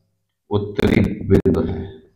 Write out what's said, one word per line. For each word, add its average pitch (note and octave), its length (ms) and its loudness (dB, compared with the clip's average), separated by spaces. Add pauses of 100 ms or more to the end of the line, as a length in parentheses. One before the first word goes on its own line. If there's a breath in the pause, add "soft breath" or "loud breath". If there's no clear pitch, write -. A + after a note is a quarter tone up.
(500)
उत्तरी - 500 0
बिंदु F#2 600 2
है। F#2 400 -8 (160)